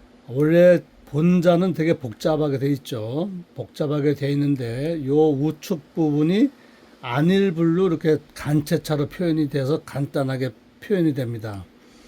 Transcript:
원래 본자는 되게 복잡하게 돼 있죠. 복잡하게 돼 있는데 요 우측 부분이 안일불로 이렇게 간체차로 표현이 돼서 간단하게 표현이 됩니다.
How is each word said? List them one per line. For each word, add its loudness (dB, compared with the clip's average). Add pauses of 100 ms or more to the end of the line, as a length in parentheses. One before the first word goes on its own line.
(280)
원래 6 (260)
본자는 2
되게 0
복잡하게 -2
돼 -2
있죠. -6 (260)
복잡하게 -2
돼 -4
있는데 -2
요 4
우측 -4
부분이 2 (520)
안일불로 2
이렇게 0 (160)
간체차로 -2
표현이 -2
돼서 -2
간단하게 -4 (300)
표현이 0
됩니다. -8 (420)